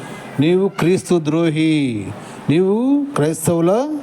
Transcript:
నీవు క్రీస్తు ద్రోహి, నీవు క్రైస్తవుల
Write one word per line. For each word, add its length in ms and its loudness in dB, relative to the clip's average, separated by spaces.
నీవు 280 2
క్రీస్తు 540 0
ద్రోహి, 840 0
నీవు 540 2
క్రైస్తవుల 560 0